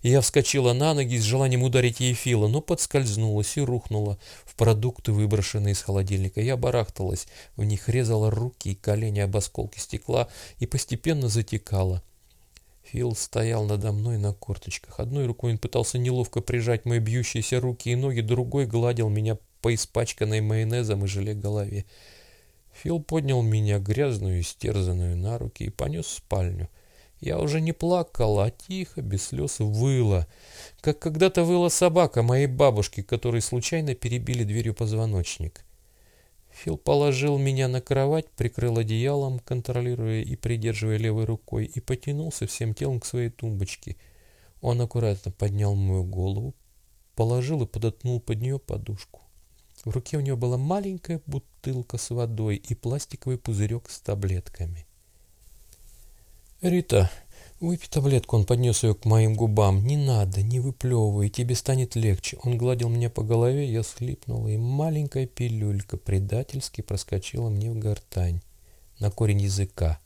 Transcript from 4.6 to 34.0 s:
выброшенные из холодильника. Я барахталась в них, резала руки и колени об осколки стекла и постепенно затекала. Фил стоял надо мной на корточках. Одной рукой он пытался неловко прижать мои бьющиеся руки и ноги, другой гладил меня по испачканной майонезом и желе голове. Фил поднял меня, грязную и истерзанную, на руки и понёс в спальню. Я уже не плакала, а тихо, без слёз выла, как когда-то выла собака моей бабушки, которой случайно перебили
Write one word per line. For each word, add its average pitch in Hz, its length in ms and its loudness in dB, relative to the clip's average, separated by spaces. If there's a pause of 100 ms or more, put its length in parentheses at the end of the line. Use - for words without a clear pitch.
выброшенные 104 640 2
из - 80 -2
холодильника. 95 580 -2
Я 123 160 0
барахталась 120 720 -2 (300)
в 107 80 0
них, 104 240 -2
резала 113 420 2
руки 113 380 -4
и 98 60 -2
колени 104 440 0
об 98 160 0
осколки 104 440 -4
стекла 120 500 -2 (300)
и 117 80 -2
постепенно 139 600 -2
затекала. 98 760 0 (880)
Фил 120 260 -2
стоял 113 500 -2
надо 104 260 0
мной 110 260 0
на 101 160 0
корточках. - 680 -8
Одной 127 240 -2
рукой 120 260 -2
он 113 60 0
пытался 120 400 -2
неловко 123 420 0
прижать 117 460 0
мои 117 140 2
бьющиеся 117 600 0
руки 123 300 -4
и 120 60 2
ноги, 127 260 0
другой 120 440 0
гладил 117 440 2
меня 107 280 0 (220)
по 117 160 2
испачканной 110 640 -2
майонезом 110 640 0
и 98 40 0
желе 101 260 -2
голове. 101 500 -4 (880)
Фил 160 300 -4
поднял 139 400 0
меня, 107 380 2
грязную 101 580 0
и - 20 2
истерзанную, 90 800 0
на 104 200 -2
руки 113 280 -6
и 104 40 -4
понёс 151 360 -4
в - 80 -8
спальню. 90 560 -2 (500)
Я 156 200 -4
уже 156 200 0
не 160 140 0
плакала, 127 720 2
а 113 60 0
тихо, 180 500 -8
без 98 260 -4
слёз 139 320 -4
выла, 110 680 2 (540)
как 151 200 -2
когда-то 170 440 2
выла 175 240 4
собака 170 560 4
моей 127 240 4
бабушки, 123 540 2
которой 117 400 -2
случайно 139 540 -2
перебили 120 500 -2